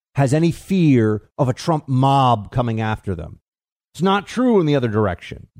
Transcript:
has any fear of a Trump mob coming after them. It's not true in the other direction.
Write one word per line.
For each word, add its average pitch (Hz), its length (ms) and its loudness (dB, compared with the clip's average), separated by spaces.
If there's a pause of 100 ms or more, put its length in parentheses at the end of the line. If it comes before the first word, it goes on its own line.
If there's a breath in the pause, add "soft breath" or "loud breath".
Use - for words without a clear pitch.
(160)
has 135 180 2
any 160 180 2
fear 127 840 0
of 135 120 0
a 127 40 0
Trump 156 340 -4
mob 131 640 2
coming 117 280 -2
after 107 360 -6
them. 82 240 -14 (540)
It's - 80 -10
not 196 260 0
true 240 320 2
in 175 60 2
the 147 100 0
other 123 120 0
direction. 104 600 -4 (120)